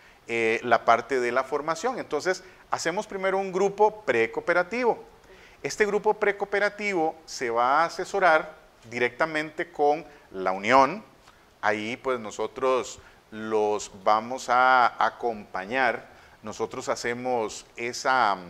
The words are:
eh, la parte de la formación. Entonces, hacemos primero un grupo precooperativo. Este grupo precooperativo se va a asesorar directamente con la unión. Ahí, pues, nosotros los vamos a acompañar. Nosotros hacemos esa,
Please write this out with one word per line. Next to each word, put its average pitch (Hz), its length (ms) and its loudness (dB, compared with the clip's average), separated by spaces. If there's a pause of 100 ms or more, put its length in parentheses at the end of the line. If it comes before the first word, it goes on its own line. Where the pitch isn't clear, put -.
(260)
eh, 117 360 0
la 117 220 4
parte 120 360 2
de 120 120 0
la 131 120 2
formación. 160 540 -4
Entonces, 185 440 -4 (280)
hacemos 165 360 -4
primero 190 320 -2
un 196 140 -4
grupo 202 500 2
precooperativo. 175 1000 0 (600)
Este 175 240 0
grupo 208 280 0
precooperativo 202 1080 -2
se - 260 -6
va 123 320 4
a - 40 2
asesorar 170 680 2 (360)
directamente 156 800 -2
con 147 320 2 (260)
la 92 220 -2
unión. 131 520 4 (580)
Ahí, 107 340 -2
pues, 127 240 -4
nosotros 110 800 -4 (300)
los 107 600 -2 (140)
vamos 110 440 0
a 123 560 4
acompañar. 113 1000 -2 (360)
Nosotros 113 460 -8
hacemos 120 800 -4 (100)
esa, 120 600 0 (140)